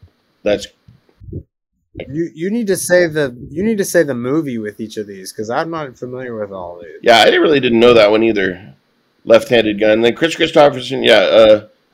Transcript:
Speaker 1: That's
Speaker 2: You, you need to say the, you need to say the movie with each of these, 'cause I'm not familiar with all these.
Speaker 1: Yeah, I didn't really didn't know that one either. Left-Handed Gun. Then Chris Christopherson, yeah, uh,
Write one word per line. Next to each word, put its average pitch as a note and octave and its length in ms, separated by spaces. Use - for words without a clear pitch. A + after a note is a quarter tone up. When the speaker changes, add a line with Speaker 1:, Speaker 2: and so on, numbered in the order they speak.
Speaker 1:
That's - 240
Speaker 2:
You, D#3 240
you E3 180
need A3+ 160
to F#3 100
say F3 300
the, D3 280
you D#3 140
need A3 140
to F#3+ 80
say E3+ 180
the C#3+ 120
movie B2+ 420
with G#2 220
each A2 180
of G#2 100
these, F#2+ 240
'cause A2 180
I'm D#3 200
not D3+ 280
familiar B2 420
with G2+ 120
all F2 300
these. D#2+ 200
Speaker 1:
Yeah, A#2 180
I A2 60
didn't F4 160
really D#3 180
didn't A#2+ 200
know A#2+ 140
that G#2+ 180
one A2 120
either. G2+ 500
Left-Handed G#2+ 540
Gun. G#2+ 220
Then A#2 140
Chris E3 200
Christopherson, C3+ 680
yeah, A#2 160
uh, G#2 480